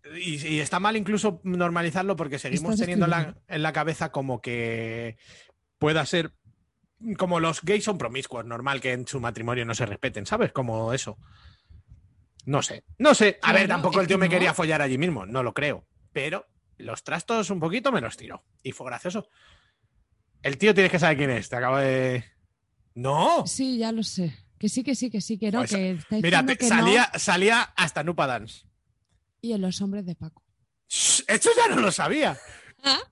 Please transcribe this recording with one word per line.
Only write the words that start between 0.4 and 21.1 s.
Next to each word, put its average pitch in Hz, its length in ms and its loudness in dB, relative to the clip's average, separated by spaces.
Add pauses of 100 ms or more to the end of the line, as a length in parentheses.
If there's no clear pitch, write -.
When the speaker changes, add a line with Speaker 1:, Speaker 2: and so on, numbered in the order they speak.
Speaker 1:
y 156 140 0
está 156 200 -2
mal 214 160 0
incluso 208 480 0
normalizarlo 175 720 0
porque 147 220 -4
seguimos 185 360 -2
Speaker 2:
Estás 208 60 0
Speaker 1:
teniendo 180 240 2
en 165 60 4
la, 170 80 2
Speaker 2:
escribiendo. 151 260 -6 (100)
Speaker 1:
en 151 80 -2
la 156 120 0
cabeza 156 380 -2
como 135 280 -4
que 117 760 -6 (580)
pueda 151 300 0
ser, 165 260 -2 (840)
como 180 200 0
los 165 220 0
gays 202 240 0
son 202 140 -2
promiscuos, 123 480 -6
normal 123 340 -4
que 127 120 -2
en 123 140 -4
su - 140 -6
matrimonio 120 460 -4
no 117 80 -4
se 120 100 -2
respeten, 104 400 -6
¿sabes? 214 280 0
Como 117 420 -2
eso. 120 240 -8 (1300)
No 131 180 0
sé, - 220 -8 (140)
no 269 160 8
sé. 208 260 4
A - 100 0
Speaker 2:
Claro, 180 100 6
Speaker 1:
ver, 190 80 2
tampoco 180 300 0
Speaker 2:
es 190 40 4
Speaker 1:
el 180 60 0
tío 190 80 2
Speaker 2:
que 185 60 2
Speaker 1:
me 190 40 4
Speaker 2:
no. 170 40 0
Speaker 1:
quería 180 240 2
follar 156 280 0
allí 131 160 0
mismo, 139 280 -2
no 123 160 -4
lo 120 120 -4
creo. 135 320 -4 (260)
Pero 156 340 -6 (300)
los - 280 -12
trastos 185 460 -4
un 190 100 -2
poquito 214 320 -2
me 196 80 0
los 113 160 -8
tiró. - 280 -18 (180)
Y 131 100 -8
fue - 140 -14
gracioso. 175 420 -8 (1120)
El 139 160 -4
tío 208 160 6
tienes 185 160 6
que 180 80 0
saber 156 180 4